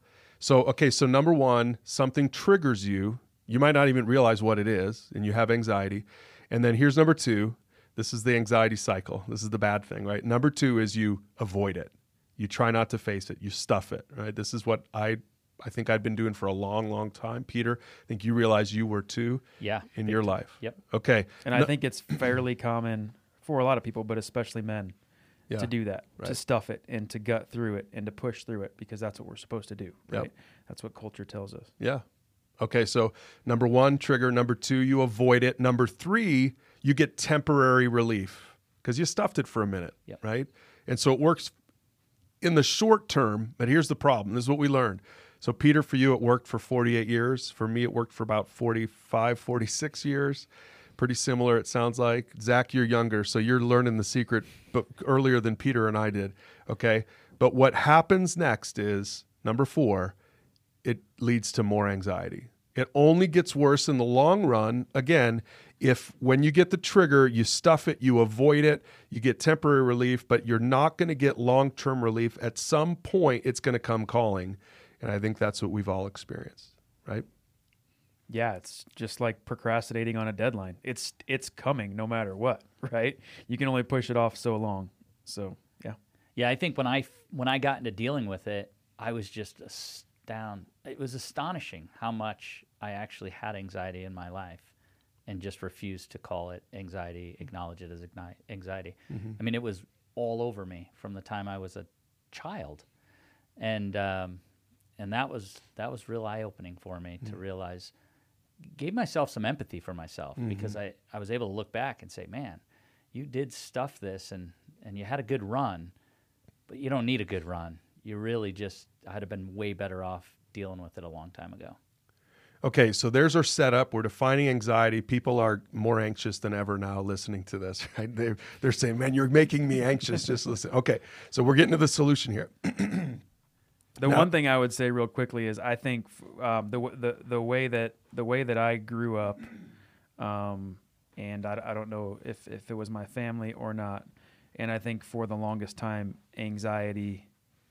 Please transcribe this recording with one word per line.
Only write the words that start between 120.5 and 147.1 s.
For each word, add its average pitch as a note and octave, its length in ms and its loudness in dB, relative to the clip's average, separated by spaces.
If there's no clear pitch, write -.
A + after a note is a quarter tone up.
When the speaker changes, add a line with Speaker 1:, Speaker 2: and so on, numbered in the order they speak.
Speaker 2:
dealing F#2+ 280 -10
with E2+ 180 -18
it F2+ 60 -14
a E2+ 40 -14
long D#2+ 220 -16
time F2+ 220 -18
ago. - 240 -20
Speaker 1:
Okay, B2 300 6
so A#2+ 180 -2
there's C#3 260 4
our E3 60 6
setup. C3 500 2
We're A2 100 -2
defining C3+ 460 2
anxiety. A2+ 540 2
People B2 380 0
are G#2+ 220 2
more A2 280 0
anxious G#2+ 380 -4
than G#2 160 -4
ever G2+ 240 -2
now G2 240 -4
listening G2 420 -6
to - 140 -8
this, F#2 340 -8
<laughs> - 60 -10
right? A2+ 160 -8
They're, A2+ 220 -2
they're C3 120 2
saying, A#2 260 -2
"Man, C3 160 -2
you're C3+ 140 2
making D3 380 4
me C3 160 0
anxious. B2 420 0
Just A#2+ 220 -4
listen." A#2 240 -6
Okay, B2 300 2
so C3 120 0
we're C3 140 6
getting D#3+ 160 6
to E3 40 4
the D3+ 120 4
solution C#3+ 440 2
here. - 180 -6
<clears throat> F#3+ 580 -4
Speaker 3:
The C3+ 80 2
Speaker 1:
Now C#3 100 6
Speaker 3:
one E3+ 140 6
thing D3+ 160 2
I C3 100 4
would B2 140 2
say B2 180 0
real A#2+ 160 0
quickly A#2+ 400 -4
is G#2+ 140 -4
I A#2+ 160 -2
think A#2+ 320 -6
f-, - 360 -14
um, A2+ 260 0
the, B2 100 -4
w-, B2+ 160 -6
the, A#2+ 280 -4
the A#2+ 160 -2
way B2+ 280 0
that, A#2 260 -2
the B2 120 -6
way B2 180 -2
that A#2+ 160 -2
I A#2 160 2
grew A#2 420 -4
up, G#2 220 -4
um, G2+ 580 -8
and G#2 300 -10
I, G#2+ 180 -6
I A2+ 100 -8
don't G#2+ 140 -8
know G#2 360 -8
if, A#2 240 -14
if A2 240 -14
it - 20 -6
was G#2+ 160 -8
my G#2 140 -8
family A#2 480 -8
or A2 200 -8
not, G#2 320 -8
and A2+ 140 -6
I A2+ 80 -4
think A2+ 260 -8
for A2+ 240 -6
the G#2+ 80 -6
longest G#2+ 400 -6
time, G#2 400 -6
anxiety, G#2 920 -6